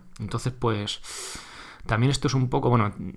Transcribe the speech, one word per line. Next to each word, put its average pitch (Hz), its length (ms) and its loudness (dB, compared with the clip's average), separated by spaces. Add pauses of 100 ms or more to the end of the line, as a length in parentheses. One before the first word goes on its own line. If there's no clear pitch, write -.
(200)
Entonces, 117 320 -2
pues, 107 480 -2 (880)
también 117 260 4
esto - 160 0
es 113 60 2
un 127 140 2
poco, 131 220 2
bueno, 107 220 6 (240)